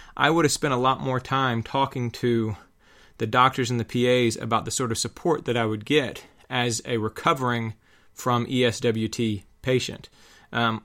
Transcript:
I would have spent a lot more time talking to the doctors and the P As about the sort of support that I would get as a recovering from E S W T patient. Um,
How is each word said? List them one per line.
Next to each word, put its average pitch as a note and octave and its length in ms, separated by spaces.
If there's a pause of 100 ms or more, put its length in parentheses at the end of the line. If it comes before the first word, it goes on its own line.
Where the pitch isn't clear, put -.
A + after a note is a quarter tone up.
(180)
I C#3 100
would E3 160
have C#3+ 80
spent C#3+ 220
a - 20
lot C3 240
more C3 180
time B2+ 440
talking B2+ 480
to A2+ 480 (640)
the A2+ 60
doctors B2+ 440
and B2 80
the A2+ 60
P B2 240
As B2 280
about A2+ 280
the A2+ 60
sort B2 200
of A2+ 80
support - 460
that A#2+ 120
I A#2 100
would G#2+ 180
get C#3+ 400 (240)
as A#2+ 360
a B2 120
recovering A#2 800 (380)
from A#2+ 360
E B2+ 160
S A2+ 160
W A2+ 280
T A2 360 (180)
patient. - 460 (440)
Um, A2+ 320